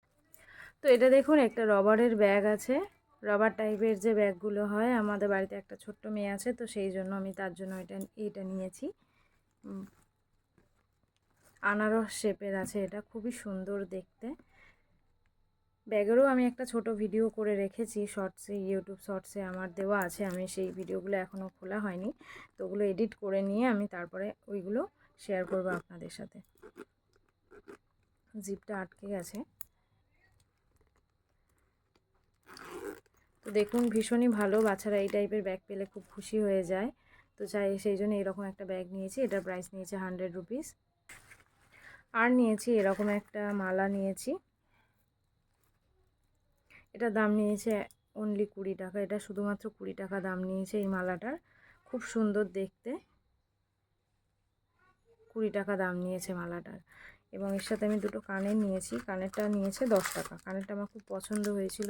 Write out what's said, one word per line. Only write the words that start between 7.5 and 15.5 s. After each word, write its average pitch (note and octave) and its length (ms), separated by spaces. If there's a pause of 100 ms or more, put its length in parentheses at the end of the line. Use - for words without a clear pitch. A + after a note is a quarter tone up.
জন্য F#3+ 200
এটা, F#3 220 (200)
এটা G#3 280
নিয়েছি। F#3+ 420 (760)
উম, G3 200 (1800)
আনারস G#3+ 500
শেপের G3+ 440
আছে F#3+ 280
এটা, G3 160
খুবই A3+ 320
সুন্দর G3+ 520
দেখতে। F3+ 420 (1600)